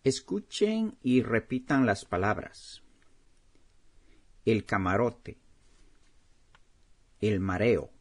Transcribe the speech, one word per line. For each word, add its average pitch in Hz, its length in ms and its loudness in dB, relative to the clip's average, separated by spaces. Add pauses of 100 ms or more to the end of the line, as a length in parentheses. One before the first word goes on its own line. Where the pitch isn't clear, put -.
Escuchen 208 960 -2
y 127 220 4
repitan 127 640 0
las 98 180 0
palabras. - 800 -4 (1600)
El 110 200 2
camarote. 101 760 -2 (1800)
El 104 180 0
mareo. 95 640 0